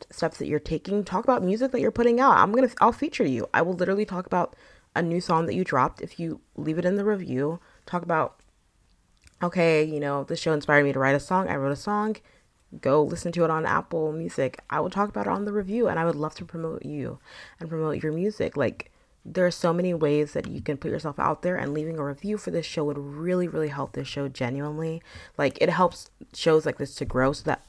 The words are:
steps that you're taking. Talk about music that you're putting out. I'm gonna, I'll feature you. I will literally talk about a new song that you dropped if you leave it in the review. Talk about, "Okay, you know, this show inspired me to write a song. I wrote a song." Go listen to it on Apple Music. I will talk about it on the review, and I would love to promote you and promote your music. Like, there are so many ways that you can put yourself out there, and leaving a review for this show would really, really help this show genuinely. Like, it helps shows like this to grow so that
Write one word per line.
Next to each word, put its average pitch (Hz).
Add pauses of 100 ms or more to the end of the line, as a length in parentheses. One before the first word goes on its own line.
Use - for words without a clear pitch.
(100)
steps -
that -
you're 151
taking. 185
Talk 185
about 247
music 220
that 247
you're 214
putting 240
out. 254
I'm 185
gonna, 247 (100)
I'll 233
feature 254
you. 135
I -
will 175
literally 190
talk 185
about - (400)
a 165
new 170
song 165
that 156
you 185
dropped 139
if -
you 165 (160)
leave 156
it 175
in 190
the 202
review. 165 (240)
Talk 175
about, 165 (1000)
"Okay, 165
you 151
know, 143
this 165
show 160
inspired 147
me 139
to 135
write 135
a 143
song. 185
I 131
wrote 139
a 143
song." 208 (640)
Go 143
listen 170
to 170
it 160
on 160
Apple 156
Music. 156 (100)
I 151
will 170
talk 202
about 208
it 202
on 196
the 202
review, 208
and 165
I 165
would 160
love 151
to 175
promote 165
you 143 (420)
and 170
promote 160
your 156
music. 185
Like, - (360)
there 180
are 175
so 165
many 175
ways 147
that -
you -
can 147
put 156
yourself 151
out 156
there, 180
and 143
leaving 156
a 147
review 170
for 196
this 165
show 156
would 147
really, 165
really 156
help 139
this 139
show 139
genuinely. 147 (360)
Like, 147
it 175
helps 170 (240)
shows 156
like 139
this 139
to 139
grow 131
so -
that -